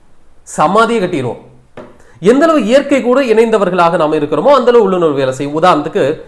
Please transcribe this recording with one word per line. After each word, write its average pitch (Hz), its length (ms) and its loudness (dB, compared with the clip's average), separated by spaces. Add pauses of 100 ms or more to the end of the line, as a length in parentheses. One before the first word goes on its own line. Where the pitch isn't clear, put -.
(440)
சமாதியை 214 600 -2
கட்டிடுவோம். 127 420 -6 (720)
எந்த 254 260 2
அளவு 311 180 2
இயற்கை 262 380 0
கூட 247 200 0
இணைந்தவர்களாக 196 760 0
நாம 156 180 0
இருக்கிறோமோ, 151 320 -2
அந்த 254 240 4
அளவு 240 100 4
உள்ளுணர்வு 180 340 0
வேலை 131 180 -2
செய்யும். 147 280 -6
உதாரணத்துக்கு, 156 640 0